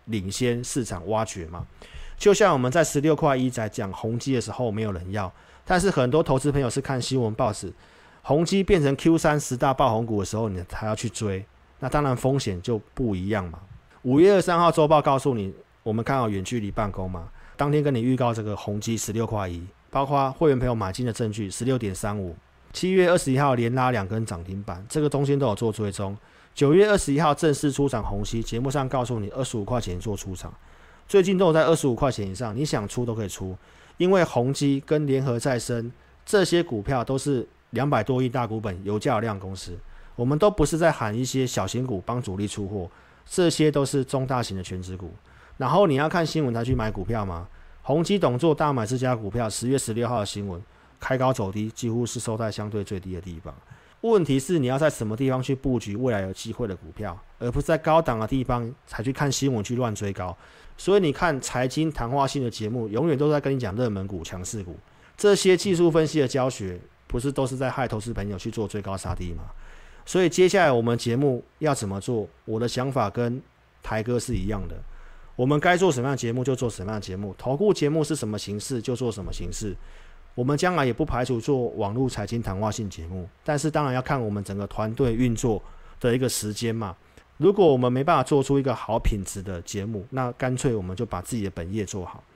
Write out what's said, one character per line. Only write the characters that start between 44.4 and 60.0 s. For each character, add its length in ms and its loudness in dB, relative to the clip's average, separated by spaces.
型 140 -6
的 60 -6
全 200 -8
指 140 -10
股。 160 -12
然 140 -2
后 160 6
你 80 4
要 140 2
看 180 0
新 180 -2
闻 80 0
才 120 -2
去 100 0
买 160 0
股 140 -6
票 200 -2
吗？ 220 -8
宏 200 0
基 160 2
董 180 2
座 160 4
大 200 2
买 120 0
这 140 -2
家 160 2
股 160 -4
票， 180 -2
十 200 -4
月 100 4
十 140 -2
六 160 -2
号 120 0
的 60 -2
新 220 -6
闻， 120 -8
开 200 -2
高 140 4
走 200 -2
低， 180 -4
几 200 -4
乎 160 0
是 120 -8
收 180 -4
在 140 -4
相 200 -8
对 120 -4
最 160 -6
低 160 -8
的 60 -8
地 180 -12
方。 160 -14
问 220 4
题 160 2
是 200 0
你 80 2
要 100 2
在 140 4
什 160 -4
么 100 -2
地 140 2
方 120 0
去 120 -2
布 240 0
局 180 -6
未 160 0
来 80 0
有 120 -6
机 200 -10
会 160 -4
的 80 -6
股 180 -18
票， 240 -10
而 120 -4
不 100 0
是 60 -4
在 120 4
高 240 4
档 160 0
的 80 0
地 180 0
方 260 -2
才 160 -8
去 80 -2
看 220 -2
新 200 0
闻 120 0
去 120 -4
乱 180 0
追 180 -4